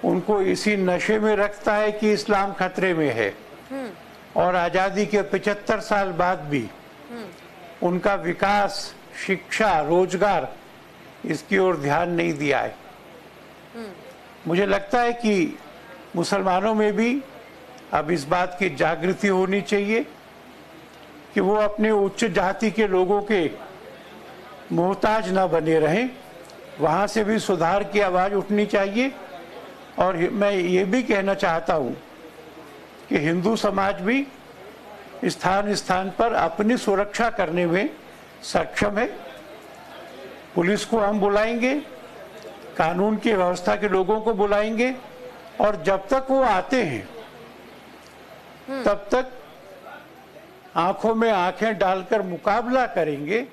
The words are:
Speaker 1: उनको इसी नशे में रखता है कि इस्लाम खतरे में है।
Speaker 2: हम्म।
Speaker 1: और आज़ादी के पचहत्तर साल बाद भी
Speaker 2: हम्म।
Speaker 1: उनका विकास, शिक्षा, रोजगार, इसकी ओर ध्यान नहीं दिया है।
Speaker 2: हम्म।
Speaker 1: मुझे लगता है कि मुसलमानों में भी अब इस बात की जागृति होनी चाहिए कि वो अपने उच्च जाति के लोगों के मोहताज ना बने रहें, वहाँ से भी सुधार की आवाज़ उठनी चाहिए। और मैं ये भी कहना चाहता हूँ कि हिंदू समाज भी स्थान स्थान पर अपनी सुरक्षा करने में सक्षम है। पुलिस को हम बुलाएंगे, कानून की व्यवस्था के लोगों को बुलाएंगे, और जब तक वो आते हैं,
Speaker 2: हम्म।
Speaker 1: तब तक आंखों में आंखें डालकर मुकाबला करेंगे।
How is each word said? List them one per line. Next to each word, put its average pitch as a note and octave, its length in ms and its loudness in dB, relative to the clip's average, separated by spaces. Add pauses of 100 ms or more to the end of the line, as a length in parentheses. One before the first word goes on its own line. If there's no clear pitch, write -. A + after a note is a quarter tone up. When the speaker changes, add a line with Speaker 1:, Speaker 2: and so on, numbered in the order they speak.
Speaker 1:
उनको F#3 380 2
इसी F#3+ 340 2
नशे F3+ 420 2
में G#3+ 180 2
रखता G3+ 380 0
है G#3 180 2
कि G#3+ 200 2
इस्लाम G3+ 400 2
खतरे F#3 420 0
में D3+ 180 2
है। A2 340 -2 (240)
Speaker 2:
हम्म। C4 200 -8 (500)
Speaker 1:
और F3+ 160 2
आज़ादी F#3 500 0
के G3+ 160 2
पचहत्तर G3+ 580 0
साल G3 320 0
बाद F3+ 260 0
भी C#3+ 320 -4 (400)
Speaker 2:
हम्म। A3+ 180 -12 (540)
Speaker 1:
उनका F3+ 320 0
विकास, G3 800 0 (320)
शिक्षा, F#3+ 540 2
रोजगार, E3+ 760 2 (680)
इसकी E3 340 -2
ओर F#3 180 4
ध्यान D3 340 0
नहीं E3+ 220 0
दिया C#3 280 0
है। A2+ 160 -4 (960)
Speaker 2:
हम्म। A3+ 180 -12 (540)
Speaker 1:
मुझे F3 200 2
लगता G3 340 0
है A#3+ 120 2
कि G#3+ 460 0 (580)
मुसलमानों F#3+ 580 2
में G#3 220 2
भी A#3+ 260 2 (680)
अब D3+ 180 0
इस D#3+ 140 0
बात F3+ 340 0
की F3+ 160 0
जागृति E3 540 0
होनी F#3+ 320 2
चाहिए G#3 460 0 (1300)
कि G3+ 60 4
वो G3 160 4
अपने G#3+ 340 2
उच्च G3+ 340 2
जाति G3 460 2
के A3 160 2
लोगों F#3+ 360 2
के F#3 280 0 (1200)
मोहताज F#3+ 580 2
ना F#3+ 160 4
बने D#3+ 320 4
रहें, F3+ 320 2 (680)
वहाँ E3 260 2
से G#3+ 180 0
भी G#3+ 140 2
सुधार F3+ 460 2
की F3+ 160 0
आवाज़ F#3 340 2
उठनी G#3 320 2
चाहिए। G#3 480 0 (840)
और F3+ 180 2
मैं G3+ 360 2
ये F3+ 320 2
भी A3+ 180 2
कहना G3 320 2
चाहता F3+ 400 0
हूँ C#3 280 -2 (1080)
कि - 100 2
हिंदू F3 380 2
समाज G3 380 2
भी A#3 320 0 (960)
स्थान G3 500 0
स्थान F#3 360 0
पर A3+ 220 0
अपनी G#3 440 2
सुरक्षा G3+ 540 0
करने F3 360 0
में F#3+ 240 2 (520)
सक्षम G3+ 560 0
है। - 80 2 (1500)
पुलिस F3+ 300 2
को A3+ 140 0
हम G#3 220 2
बुलाएंगे, A3 540 2 (1040)
कानून F3+ 400 2
की A#3 160 2
व्यवस्था F#3 440 2
के G3+ 120 -2
लोगों F#3+ 320 2
को A3 140 0
बुलाएंगे, G#3+ 600 2 (640)
और G3+ 220 0
जब F#3+ 260 0
तक C4 220 2
वो C4+ 120 4
आते A#3 400 2
हैं, A#2+ 260 -4 (1600)
Speaker 2:
हम्म। C4 160 -6
Speaker 1:
तब G3+ 300 0
तक B3+ 180 -2 (1400)
आंखों G3 380 0
में A3+ 180 2
आंखें F#3 460 0
डालकर F#3+ 440 2
मुकाबला A3+ 640 0
करेंगे। D#3+ 640 -2